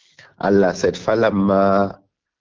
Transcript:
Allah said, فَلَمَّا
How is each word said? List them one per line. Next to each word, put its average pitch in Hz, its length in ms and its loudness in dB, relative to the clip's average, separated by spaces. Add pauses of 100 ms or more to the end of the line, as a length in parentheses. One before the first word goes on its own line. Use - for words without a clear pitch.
(380)
Allah 95 360 2
said, 90 200 -2
فَلَمَّا 98 1040 0 (420)